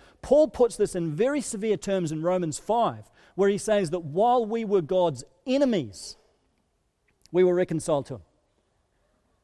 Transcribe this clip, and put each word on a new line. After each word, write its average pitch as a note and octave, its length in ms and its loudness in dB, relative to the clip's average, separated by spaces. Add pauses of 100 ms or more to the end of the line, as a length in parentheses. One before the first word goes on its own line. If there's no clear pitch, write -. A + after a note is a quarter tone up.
(200)
Paul D4 280 4
puts - 280 0
this G3+ 180 0
in E3 200 -4
very C4 260 0
severe G#3+ 360 -4
terms F#3 360 -4
in D#3 100 -6
Romans F3 360 -2
five, G3 520 -2 (240)
where G3 140 2
he G3+ 100 0
says G3+ 320 0
that F3 100 -4
while G#3+ 460 2
we A3+ 180 -4
were G3 180 2
God's E3+ 420 0 (220)
enemies, A#3 680 -2 (1160)
we F3 100 4
were F3+ 120 4
reconciled E3 520 -2
to C3+ 80 -12
him. F#2+ 80 -14 (1200)